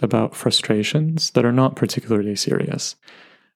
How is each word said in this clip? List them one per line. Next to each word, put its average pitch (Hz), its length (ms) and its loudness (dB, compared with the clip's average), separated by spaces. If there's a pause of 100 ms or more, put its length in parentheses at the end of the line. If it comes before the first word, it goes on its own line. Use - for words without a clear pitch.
about 110 320 0
frustrations 156 960 0
that 120 140 4
are 120 80 2
not 131 240 2
particularly 104 580 -2
serious. - 640 -4 (600)